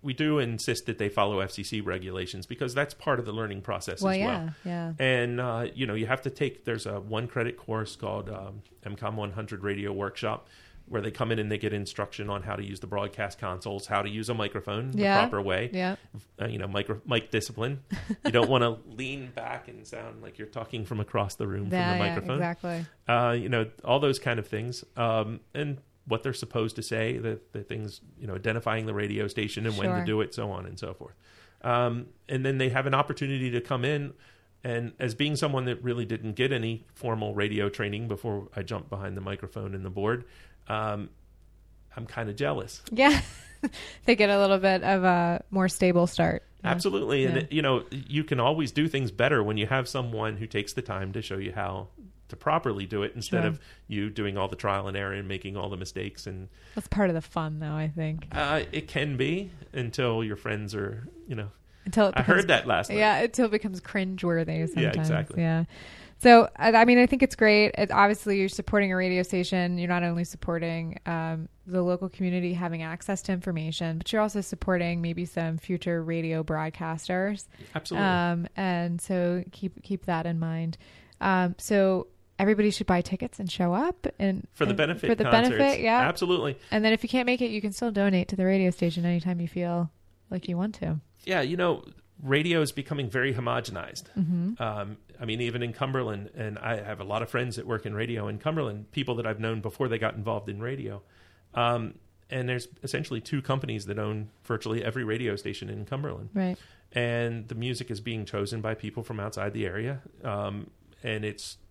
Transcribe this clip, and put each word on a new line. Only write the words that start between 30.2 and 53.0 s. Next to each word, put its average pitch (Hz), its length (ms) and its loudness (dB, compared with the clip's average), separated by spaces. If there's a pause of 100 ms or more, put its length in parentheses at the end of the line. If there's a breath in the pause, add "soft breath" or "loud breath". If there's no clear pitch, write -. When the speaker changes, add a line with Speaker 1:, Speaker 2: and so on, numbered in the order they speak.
Speaker 1:
it, - 120 -4
so 110 180 -6
on 92 140 -10
and 92 140 -12
so 90 140 -8
forth. - 220 -16 (480 soft breath)
Um, 120 420 0 (240)
and 131 160 -2
then 135 140 0
they 131 100 2
have 131 160 0
an 139 80 0
opportunity 135 580 0
to 117 80 0
come 120 240 -2
in. 143 300 -2 (500 soft breath)
And 117 360 -4
as 113 160 -2
being 147 200 0
someone 135 300 0
that 123 180 -4
really 120 220 -2
didn't 110 320 -4
get 135 160 2
any 113 320 -4 (100)
formal 110 400 -2
radio 104 320 0
training 104 400 -4
before 101 480 -4
I - 80 -6
jumped 92 260 -8
behind 98 280 -6
the 98 40 -8
microphone 98 540 -8
and 95 80 -8
the 95 60 -6
board, 104 340 -2 (460 soft breath)
um, 107 400 -4 (880)
I'm 117 100 -10
kinda 110 280 -6
jealous. - 480 -4 (100)
Speaker 2:
Yeah. 269 340 8
<laughs> - 60 -14 (720 loud breath)
They 233 100 8
get 202 140 6
a 202 80 6
little 196 220 6
bit 190 240 4
of 190 200 4
a 175 460 4
more 190 180 4
stable 175 400 6
start. 165 360 0 (200)
Yeah. - 60 0
Speaker 1:
Absolutely. 175 560 2
And, 123 100 4
Speaker 2:
Yeah. 131 80 2
Speaker 1:
it, - 80 -8
you 151 120 2
know, 131 260 4
you 139 340 -4
can 143 160 0
always 139 320 2
do 151 160 2
things 135 240 0
better 127 320 4
when 107 140 0
you 104 80 0
have 131 240 0
someone 110 480 -4
who 113 80 -6
takes 107 280 -4
the 127 100 -4
time 98 300 -6
to 113 100 -4
show 95 140 -6
you 98 160 -6
how 95 340 -4 (400)
to - 80 -14
properly 127 500 0
do 101 180 -2